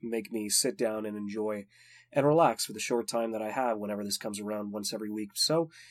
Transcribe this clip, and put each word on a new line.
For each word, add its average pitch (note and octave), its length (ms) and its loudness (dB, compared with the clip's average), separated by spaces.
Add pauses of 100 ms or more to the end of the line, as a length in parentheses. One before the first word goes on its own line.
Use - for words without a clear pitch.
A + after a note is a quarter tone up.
make A2+ 300 -4
me G#2+ 160 -2
sit B2 280 2
down G#2+ 300 0
and G#2 100 -6
enjoy G#2 480 -4 (480)
and C#3 140 4
relax D3+ 380 6
for - 80 -8
the G#2 80 -6
short A#2+ 280 0
time A#2 240 0
that G#2+ 100 -2
I G#2+ 80 -2
have A#2 280 0
whenever G#2 260 -2
this G2 140 -4
comes G#2+ 220 -6
around G#2 320 -4
once G#2 200 -4
every G#2+ 180 -4
week. G#2+ 240 -4
So, D#3+ 360 2 (200)